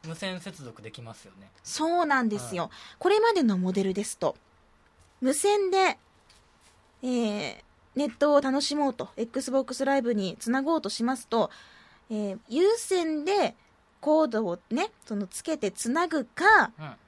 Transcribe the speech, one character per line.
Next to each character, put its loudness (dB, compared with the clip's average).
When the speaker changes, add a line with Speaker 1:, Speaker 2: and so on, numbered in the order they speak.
Speaker 1:
無 -12
線 -8
接 -16
続 -16
で -14
き -18
ま -16
す -20
よ -20
ね。 -20
Speaker 2:
そ -2
う 2
な 2
ん 2
で -2
す -8
よ。 -2
Speaker 1:
う -6
ん。 -14
Speaker 2:
こ 2
れ 6
ま 4
で 2
の 4
モ 0
デ 0
ル -2
で -4
す -10
と、 -2
無 2
線 2
で、 2
え -6
ー、 -2
ネ 0
ッ -6
ト 4
を 8
楽 0
し -4
も 2
う -8
と、 -6
Xbox -2
ラ 2
イ 2
ブ 0
に -2
つ -6
な 0
ご 2
う 0
と -8
し -4
ま 0
す -14
と、 0
え -4
ー、 -14
有 2
線 -2
で 0
コ 4
ー -2
ド -2
を -4
ね、 -2
そ -8
の -6
つ -12
け -4
て -4
つ -8
な 0
ぐ -2
か、 4
Speaker 1:
う -12
ん。 -12